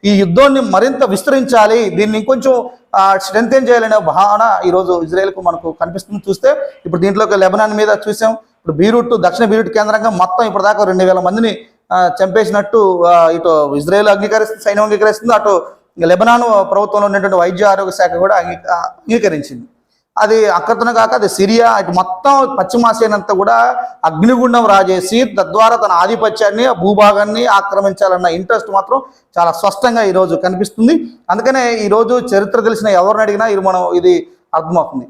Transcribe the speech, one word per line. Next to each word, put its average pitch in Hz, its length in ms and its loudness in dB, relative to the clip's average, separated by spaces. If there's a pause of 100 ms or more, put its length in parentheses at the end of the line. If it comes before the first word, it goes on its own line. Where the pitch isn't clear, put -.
ఈ 202 100 4
యుద్ధాన్ని 247 460 2
మరింత 240 420 0
విస్తరించాలి, 226 840 2
దీన్ని 214 300 -2
ఇంకొంచెం, 254 500 -2 (260)
ఆ, 196 220 2
స్ట్రెంథెన్ 233 520 0
చేయాలనే 220 300 2
భావన 196 680 0
ఈరోజు 180 340 0
ఇజ్రాయెల్కు 190 400 -4
మనకు 170 400 -4
కనిపిస్తుంది. 180 480 -10
చూస్తే 196 200 0 (360)
ఇప్పుడు 170 160 -4
దీంట్లోకి 202 360 0
లెబనాన్ 208 360 2
మీద 214 160 0 (200)
చూసాం, 220 220 -2
ఇప్పుడు - 440 -10
బీరూట్, 226 380 2
దక్షిణ 180 320 0
బీరూట్ 214 240 0
కేంద్రంగా 214 400 -2
మొత్తం 185 360 0
ఇప్పటిదాకా 208 380 0
రెండు 185 200 0
వేల 185 160 2
మందిని, 214 380 -2 (360)
ఆ, 180 180 2 (120)
చంపేసినట్టు, 196 800 0
ఆ, 170 240 6
ఇటు 160 460 0
ఇజ్రాయెల్ 180 320 0
అంగీకరిస్తుంది, 214 560 0
సైన్యం 208 220 0
అంగీకరిస్తుంది, 214 480 0
అటు 202 320 0 (340)
లెబనాన్ 202 720 2
ప్రభుత్వంలో 202 340 0
ఉన్నటువంటి 196 320 -2
వైద్య 180 280 0
ఆరోగ్య 196 260 2
శాఖ 180 240 -2
కూడా 190 200 2
అంగీ-, 175 360 -4
ఆ, 175 40 0
అంగీకరించింది. 170 880 -4 (540)
అది 214 280 2
అక్కడతోనే 220 480 0
కాక 220 200 2
అది 208 160 0
సిరియా, 226 480 2
ఇటు 180 140 -4
మొత్తం 269 680 0
పశ్చిమ 233 280 0
ఆసియానంతా 214 460 0
కూడా 233 520 0 (200)
అగ్నిగుండం 233 600 2
రాజేసి 196 760 2
తద్వారా 220 360 2
తన 208 160 -2
ఆధిపత్యాన్ని, 208 720 0
ఆ - 80 0
భూభాగాన్ని 208 720 2
ఆక్రమించాలన్న 196 800 0
ఇంట్రెస్ట్ 185 460 -2
మాత్రం 262 300 -2 (380)
చాలా 170 120 2
స్పష్టంగా 220 520 -2
ఈరోజు 185 320 0
కనిపిస్తుంది. 202 680 -2 (240)
అందుకనే 233 460 -2
ఈరోజు 220 380 0
చరిత్ర 202 460 0
తెలిసిన 220 280 -2
ఎవరిని 202 340 2
అడిగినా 208 260 0
ఇది 196 140 -2
మనం, 180 320 -2
ఇది 180 340 2 (280)
అర్థమవుతుంది. 165 540 -4